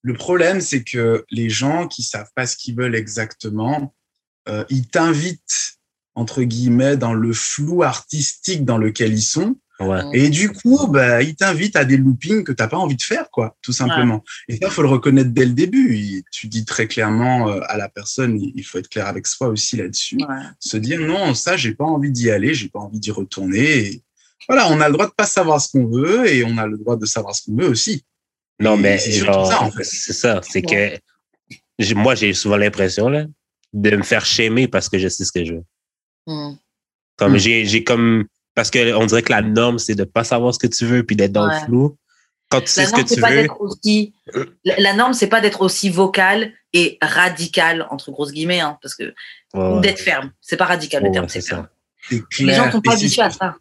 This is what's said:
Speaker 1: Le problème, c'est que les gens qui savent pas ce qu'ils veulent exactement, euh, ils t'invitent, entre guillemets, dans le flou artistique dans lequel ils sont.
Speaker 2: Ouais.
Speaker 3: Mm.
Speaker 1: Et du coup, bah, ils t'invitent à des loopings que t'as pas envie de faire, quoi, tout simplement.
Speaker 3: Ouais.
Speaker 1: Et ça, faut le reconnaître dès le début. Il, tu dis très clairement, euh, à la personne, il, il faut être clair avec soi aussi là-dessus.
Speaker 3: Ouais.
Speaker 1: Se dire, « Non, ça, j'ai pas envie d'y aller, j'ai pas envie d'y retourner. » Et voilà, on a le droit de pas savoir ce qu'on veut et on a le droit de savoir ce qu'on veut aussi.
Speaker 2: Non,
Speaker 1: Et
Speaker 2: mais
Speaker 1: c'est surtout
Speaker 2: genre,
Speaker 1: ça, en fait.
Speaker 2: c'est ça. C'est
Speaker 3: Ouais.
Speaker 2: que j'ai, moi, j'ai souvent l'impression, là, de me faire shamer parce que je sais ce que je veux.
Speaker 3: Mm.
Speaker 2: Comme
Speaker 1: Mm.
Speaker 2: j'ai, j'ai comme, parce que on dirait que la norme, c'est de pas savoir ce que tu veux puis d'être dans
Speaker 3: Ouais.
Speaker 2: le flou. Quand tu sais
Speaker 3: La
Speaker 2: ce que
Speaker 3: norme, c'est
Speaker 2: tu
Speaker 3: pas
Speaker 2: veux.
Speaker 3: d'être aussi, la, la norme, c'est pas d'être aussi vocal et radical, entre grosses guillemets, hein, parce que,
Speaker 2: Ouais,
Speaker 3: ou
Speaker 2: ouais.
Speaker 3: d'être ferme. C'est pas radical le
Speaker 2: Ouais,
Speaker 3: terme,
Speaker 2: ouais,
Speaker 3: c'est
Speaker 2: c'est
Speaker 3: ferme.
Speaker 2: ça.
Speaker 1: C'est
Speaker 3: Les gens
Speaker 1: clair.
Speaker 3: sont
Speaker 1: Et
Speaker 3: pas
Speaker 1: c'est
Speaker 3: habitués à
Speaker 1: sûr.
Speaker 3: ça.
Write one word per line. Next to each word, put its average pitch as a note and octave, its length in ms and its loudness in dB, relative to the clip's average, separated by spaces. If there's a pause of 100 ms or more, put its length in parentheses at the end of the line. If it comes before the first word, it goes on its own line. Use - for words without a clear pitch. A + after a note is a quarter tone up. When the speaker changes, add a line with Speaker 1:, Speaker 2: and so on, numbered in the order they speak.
Speaker 1:
Le A#2+ 80 -4
problème, F3+ 480 0
c'est C3 220 -4
que A2+ 480 -2
les A2+ 180 -4
gens D3 380 -2
qui - 160 -10
savent A2 320 -10
pas B2+ 100 -4
ce - 120 -6
qu'ils A#2+ 180 -10
veulent B2 200 -2
exactement, A2 960 -6 (560)
euh, G#2+ 200 -6
ils C3 180 -2
t'invitent, E3 920 -2 (380)
entre A#2 280 -4
guillemets, B2 540 2
dans A#2 160 -2
le A2+ 200 0
flou D#3+ 500 -2
artistique D3 800 -4
dans A#2 120 2
lequel A2 360 0
ils G#2+ 80 0
sont. G3+ 340 -2 (240)
Speaker 2:
Ouais. F#2+ 240 -2
Speaker 3:
Mm. F#2 100 -10
Speaker 1:
Et C#3 160 6
du F#3+ 220 0
coup, C4 360 2
bah, B2 360 4
ils D#3 120 -2
t'invitent F#3+ 420 0
à C#3+ 80 2
des C3+ 120 4
loopings C3+ 460 2
que - 80 -6
t'as A#2 160 -2
pas D3 100 -4
envie D#3 200 -2
de - 40 -8
faire, - 300 -4
quoi, A2 300 -4
tout B2+ 100 -8
simplement. B2 520 0 (260)
Speaker 3:
Ouais. A#2+ 60 -6
Speaker 1:
Et - 20 -10
ça, F#3+ 120 -2
faut F3+ 120 -2
le D3 80 4
reconnaître C3+ 420 4
dès B2+ 140 4
le B2 80 2
début. F3+ 420 4
Il, G2+ 360 -6
tu - 160 -12
dis A2 180 -4
très A2 220 -4
clairement, A#2 640 0
euh, G2 180 -4
à G#2 100 -4
la G2+ 100 -6
personne, A2 520 -4
il, F#2+ 160 -6
il F#2 100 -10
faut - 120 -10
être F#2 120 -10
clair G2+ 180 -6
avec F#2 180 -8
soi - 220 -4
aussi A2 300 -4
là-dessus. - 400 -6
Speaker 3:
Ouais. C#3 180 -4 (240)
Speaker 1:
Se - 160 -8
dire, « B2 260 -4
Non, D#3+ 320 0
ça, F3 220 -2
j'ai A#2+ 180 -4
pas C#3+ 120 -4
envie D3 260 -2
d'y A#2+ 180 0
aller, G#2+ 240 0
j'ai A2 140 -6
pas G2+ 120 -12
envie G#2+ 200 -10
d'y G#2+ 120 -8
retourner. » G2 680 -2 (100)
Et G2 160 -12 (460)
voilà, B3+ 200 4
on D3+ 120 4
a D3+ 80 4
le C#3+ 40 2
droit G3 140 2
de - 80 -10
pas G#3 100 0
savoir D#3+ 360 2
ce - 100 -6
qu'on B2+ 160 2
veut E3 420 2
et B2+ 140 2
on A#2 140 -2
a G#2+ 100 -2
le G#2+ 100 -6
droit A2+ 200 -2
de G#2+ 80 -6
savoir G2+ 280 -6
ce - 120 -6
qu'on G#2+ 100 -4
veut D#3+ 140 2
aussi. C3+ 340 -2 (560)
Speaker 2:
Non, G#2+ 180 4
Speaker 1:
Et G2+ 40 4
Speaker 2:
mais G2+ 180 4
Speaker 1:
c'est G#2+ 140 -2
surtout G2 200 2
Speaker 2:
genre, F#2+ 180 4
Speaker 1:
ça, - 120 2
en G#2+ 80 -2
fait. G2 140 -8
Speaker 2:
c'est - 280 -8
ça. A2+ 300 0
C'est F2+ 260 -4
Speaker 3:
Ouais. G2+ 300 0 (500)
Speaker 2:
que - 60 -20 (240)
j'ai, G#2 160 0
moi, A2+ 180 4
j'ai G#2+ 200 0
souvent G#2 240 0
l'impression, G2+ 520 0
là, D3+ 160 -2 (480)
de G#2 220 2
me G2 80 0
faire G#2+ 220 0
shamer A#2+ 420 2
parce F#2+ 220 -2
que G2 100 0
je F#2 80 0
sais F#2 180 -4
ce - 60 -4
que F2+ 120 -4
je E2+ 120 -6
veux. E2 80 -12 (640)
Speaker 3:
Mm. D3 260 -10 (640)
Speaker 2:
Comme - 160 4
Speaker 1:
Mm. - 60 6
Speaker 2:
j'ai, A2+ 260 2
j'ai A2 200 2
comme, A2+ 400 2 (280)
parce A2+ 160 0
que A#2 260 2
on A2 100 4
dirait G#2+ 180 2
que - 80 0
la G#2+ 100 4
norme, A2+ 380 2
c'est A2 160 -4
de G2+ 80 -2
pas A2+ 220 -2
savoir A#2+ 280 0
ce - 60 -6
que A#2+ 80 0
tu - 180 -2
veux A#2+ 180 2
puis A2+ 120 -2
d'être G2 160 2
dans G#2 160 2
Speaker 3:
Ouais. D#3 140 0
Speaker 2:
le D3+ 40 -10
flou. C3 320 2 (520)
Quand C3+ 120 4
tu - 60 -8
sais - 140 0
Speaker 3:
La F#3+ 60 2
Speaker 2:
ce G3 40 -2
que A3+ 60 2
Speaker 3:
norme, F#3 100 2
c'est A#3 80 2
Speaker 2:
tu - 60 0
Speaker 3:
pas A#3 80 4
Speaker 2:
veux. F#3 80 4
Speaker 3:
d'être D3 240 0
aussi, G#3 520 0 (520)
la, F#3 120 0
la G3 160 4
norme, B3 200 2
c'est G#3+ 140 0
pas A3+ 140 4
d'être G3+ 200 0
aussi F#3+ 280 0
vocal F#3+ 600 2 (220)
et F3 280 2
radical, E3 880 0
entre C#3 200 -12
grosses C#3+ 220 -6
guillemets, E3+ 260 -2
hein, D3+ 220 -4
parce C#3 120 -14
que, - 120 -12
Speaker 2:
Ouais, - 80 -12 (420)
Speaker 3:
ou F#3+ 200 0
Speaker 2:
ouais. G3+ 60 2
Speaker 3:
d'être F#3+ 180 0
ferme. C#3 320 -4 (100)
C'est - 160 -6
pas F3+ 80 2
radical D#3 360 -2
le G2+ 60 2
Speaker 2:
Ouais, F#2+ 60 2
Speaker 3:
terme, F2+ 120 -2
Speaker 2:
ouais, E2 60 -10
Speaker 3:
c'est F2+ 100 -8
Speaker 2:
c'est - 80 -10
Speaker 3:
ferme. D#2 140 -8
Speaker 2:
ça. - 60 -18 (400)
Speaker 1:
C'est A#2+ 340 -4
Speaker 3:
Les C3+ 100 4
gens C3+ 100 4
Speaker 1:
clair. B2+ 100 2
Speaker 3:
sont A3+ 60 2
Speaker 1:
Et - 40 -2
Speaker 3:
pas A3+ 140 4
Speaker 1:
c'est G3+ 80 0
Speaker 3:
habitués - 180 2
à - 80 2
Speaker 1:
sûr. - 80 -14
Speaker 3:
ça. F3+ 220 -4